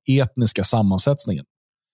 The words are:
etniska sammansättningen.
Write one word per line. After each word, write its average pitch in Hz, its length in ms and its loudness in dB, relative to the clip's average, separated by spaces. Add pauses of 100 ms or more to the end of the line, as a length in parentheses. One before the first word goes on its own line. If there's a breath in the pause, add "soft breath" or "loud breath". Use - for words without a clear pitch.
etniska 127 560 0
sammansättningen. 101 800 0 (480)